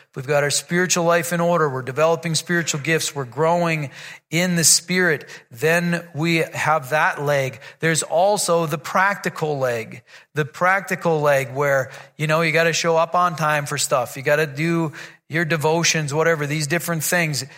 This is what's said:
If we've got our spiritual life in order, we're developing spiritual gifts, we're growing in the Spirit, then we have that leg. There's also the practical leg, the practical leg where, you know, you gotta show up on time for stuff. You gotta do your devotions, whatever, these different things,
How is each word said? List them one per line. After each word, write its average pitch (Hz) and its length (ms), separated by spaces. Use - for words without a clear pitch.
If - 80
we've 127 100
got 147 160
our 143 60
spiritual 175 560
life 170 260
in 170 80
order, 170 300
we're 131 120
developing 160 540
spiritual 165 460
gifts, 156 340
we're 139 80
growing 156 680
in 175 280
the 165 80
Spirit, 180 600
then 170 640
we 165 260
have 147 500
that 156 320
leg. 139 400
There's 160 240
also 170 640
the 160 120
practical 185 800
leg, 120 460
the 151 100
practical 180 800
leg 135 320
where, 135 380
you 151 100
know, 156 140
you 160 100
gotta 165 220
show 165 240
up 165 180
on 175 220
time 151 300
for 147 100
stuff. 127 400
You 135 40
gotta 147 260
do 165 440
your 165 160
devotions, 156 680
whatever, 160 320
these 151 220
different 165 380
things, 156 400